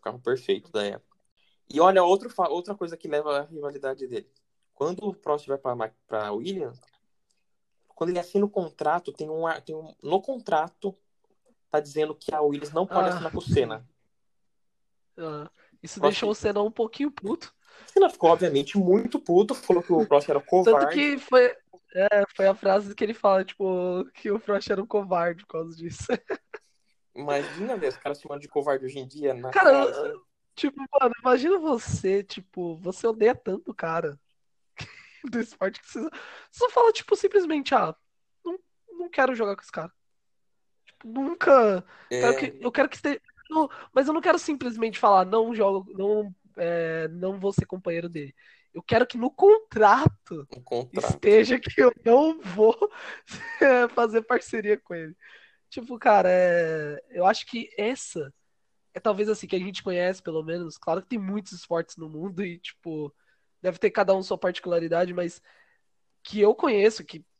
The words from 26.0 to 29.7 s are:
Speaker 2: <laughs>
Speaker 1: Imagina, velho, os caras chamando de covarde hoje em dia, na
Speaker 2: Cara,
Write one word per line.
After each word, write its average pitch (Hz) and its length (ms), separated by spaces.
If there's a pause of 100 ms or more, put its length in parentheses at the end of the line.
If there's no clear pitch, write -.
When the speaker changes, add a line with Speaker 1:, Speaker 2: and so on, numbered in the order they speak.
Speaker 2:
<laughs> - 540 (520)
Speaker 1:
Imagina, 147 600
velho, 147 160
os - 60
caras - 220
chamando 143 200
de 143 80
covarde 139 360
hoje 135 160
em 123 60
dia, 139 280
na 123 160
Speaker 2:
Cara, 370 200